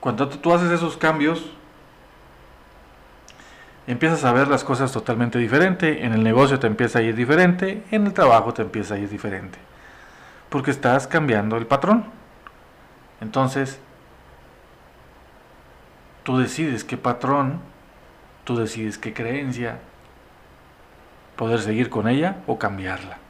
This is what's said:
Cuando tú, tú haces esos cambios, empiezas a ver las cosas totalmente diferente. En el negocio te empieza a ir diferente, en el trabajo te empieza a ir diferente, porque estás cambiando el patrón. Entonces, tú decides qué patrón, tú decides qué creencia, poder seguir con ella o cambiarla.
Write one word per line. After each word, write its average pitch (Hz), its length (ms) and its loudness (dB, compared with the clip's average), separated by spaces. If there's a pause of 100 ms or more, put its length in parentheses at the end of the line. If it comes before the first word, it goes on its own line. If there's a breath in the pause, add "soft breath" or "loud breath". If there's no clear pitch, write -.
Cuando 131 280 -2
tú, - 100 -12
tú 170 140 2
haces 175 200 4
esos 170 240 -2
cambios, 160 560 0 (2250 loud breath)
empiezas 147 380 0
a 127 80 6
ver 135 160 4
las 143 160 2
cosas 131 260 -2
totalmente 117 480 -2
diferente. 156 680 2
En 117 80 0
el 110 120 4
negocio 131 340 4
te 131 80 0
empieza 113 320 0
a 117 40 2
ir 113 120 0
diferente, 180 760 2
en 214 140 2
el 196 60 -2
trabajo 165 400 6
te 113 100 -4
empieza 104 320 -6
a 98 40 -4
ir 101 100 -6
diferente, 95 500 -8 (920 loud breath)
porque 139 240 -2
estás 131 340 2
cambiando 113 500 0
el 117 100 -4
patrón. 190 400 2 (1120)
Entonces, 131 580 -2 (2500)
tú 127 140 0
decides 131 440 -2
qué - 140 -8
patrón, 135 640 0 (840)
tú 123 140 -4
decides 110 420 -4
qué 107 160 -10
creencia, 120 640 -6 (1600)
poder 113 240 0
seguir 113 300 -2
con 110 180 -2
ella 160 300 0 (100)
o 110 100 -2
cambiarla. 95 600 -8 (120)